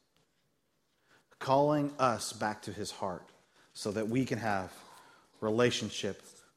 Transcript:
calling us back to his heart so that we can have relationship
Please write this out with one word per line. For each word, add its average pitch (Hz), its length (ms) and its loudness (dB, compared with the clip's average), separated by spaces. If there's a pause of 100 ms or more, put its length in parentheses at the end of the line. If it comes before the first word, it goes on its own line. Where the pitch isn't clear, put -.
(1400)
calling 143 600 4
us 120 320 2
back 107 320 -4
to 110 80 -8
his 95 200 -8
heart 92 360 -6 (460)
so - 180 -6
that 104 160 -2
we 123 160 2
can 120 140 -4
have 101 340 -2 (720)
relationship 110 800 0 (360)